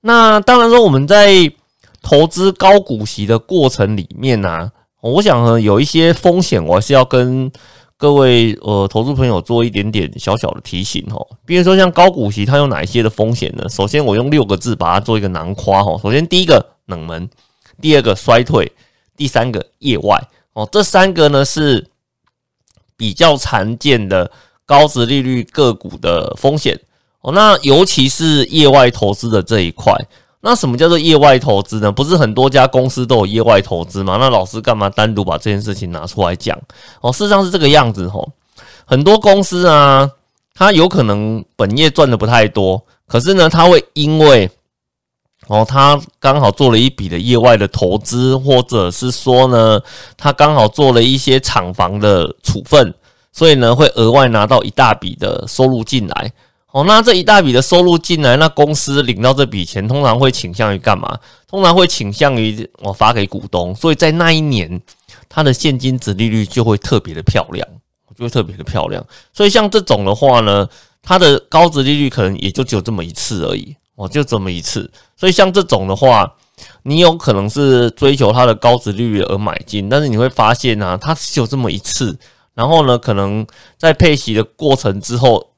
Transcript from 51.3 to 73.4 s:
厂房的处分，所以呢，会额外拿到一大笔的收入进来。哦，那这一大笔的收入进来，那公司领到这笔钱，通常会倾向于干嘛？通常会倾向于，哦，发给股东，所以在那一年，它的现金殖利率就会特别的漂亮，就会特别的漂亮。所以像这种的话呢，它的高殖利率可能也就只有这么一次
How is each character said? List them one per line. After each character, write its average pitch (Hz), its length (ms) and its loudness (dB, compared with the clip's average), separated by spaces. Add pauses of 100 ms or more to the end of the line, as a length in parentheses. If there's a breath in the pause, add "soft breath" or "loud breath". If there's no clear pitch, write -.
厂 90 360 -4
房 98 260 -4
的 98 420 0
处 - 220 -6
分， 127 300 2 (360)
所 160 200 2
以 147 60 6
呢， 120 200 2
会 147 120 4
额 113 220 2
外 135 180 4
拿 110 180 0
到 110 160 2
一 - 80 -8
大 117 240 2
笔 92 220 -10
的 - 300 -6
收 131 200 0
入 123 180 -2
进 110 240 -4
来。 - 240 -10 (400)
哦， 139 140 0
那 220 160 4
这 226 120 2
一 180 100 0
大 208 180 6
笔 135 100 0
的 123 80 2
收 175 220 2
入 170 160 2
进 160 240 -4
来， 127 140 4
那 156 140 2
公 147 220 0
司 143 300 -2
领 110 180 -4
到 127 140 2
这 139 100 0
笔 101 200 -6
钱， 101 240 -8
通 139 160 -2
常 117 120 2
会 131 140 2
倾 90 240 -10
向 107 180 -2
于 95 60 -6
干 101 180 0
嘛？ - 220 -10 (300 soft breath)
通 190 160 -4
常 175 100 4
会 180 100 4
倾 101 280 -6
向 139 240 -2
于， 110 340 -6 (140)
哦， 98 80 -8
发 107 200 0
给 101 140 -2
股 98 240 -12
东， 90 240 -4
所 165 160 -2
以 156 60 0
在 160 160 0
那 165 200 0
一 156 80 0
年， 95 400 -4 (480 soft breath)
它 156 140 -4
的 139 100 2
现 135 240 -2
金 127 220 -4
殖 104 160 -6
利 110 140 -2
率 107 180 -2
就 117 160 -4
会 107 160 0
特 - 220 -4
别 82 120 -18
的 78 120 -12
漂 - 260 0
亮， - 160 -10 (500)
就 120 80 -14
会 120 40 -8
特 123 120 -4
别 95 160 -8
的 - 60 -18
漂 90 240 -6
亮。 92 180 -10 (280 soft breath)
所 208 120 -2
以 196 60 4
像 208 180 0
这 208 120 0
种 104 240 -2
的 98 100 0
话 123 240 2
呢， 101 260 0 (380 soft breath)
它 185 160 0
的 147 180 4 (120)
高 170 200 4
殖 147 140 -2
利 143 140 0
率 143 120 -2
可 123 140 -4
能 95 160 -4
也 95 140 -8
就 135 100 -6
只 117 140 -4
有 95 40 -2
这 110 120 -8
么 87 120 -6
一 85 60 -12
次 - 360 -6